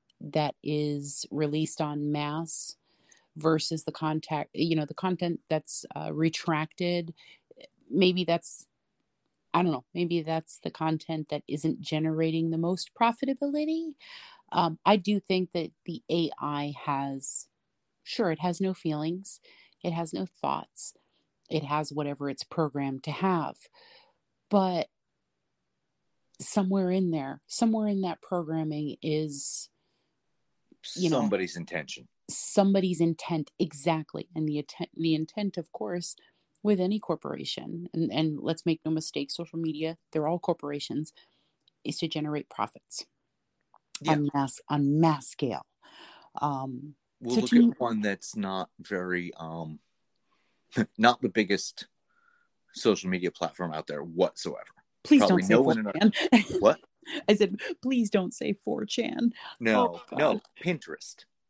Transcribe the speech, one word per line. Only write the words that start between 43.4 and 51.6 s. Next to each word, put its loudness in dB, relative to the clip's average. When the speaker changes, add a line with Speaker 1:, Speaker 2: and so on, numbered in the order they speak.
Speaker 2:
Yeah. 4
Speaker 1:
on 2
mass, -2
on 2
mass 4
scale. -4
Um, -4
Speaker 2:
We'll -2
Speaker 1:
so 4
Speaker 2:
look 0
Speaker 1:
to 10
Speaker 2:
at 12
Speaker 1:
me 8
Speaker 2:
one 0
that's -4
not -4
very, -2
um, -10
<laughs> 0
not 6
the 0
biggest -2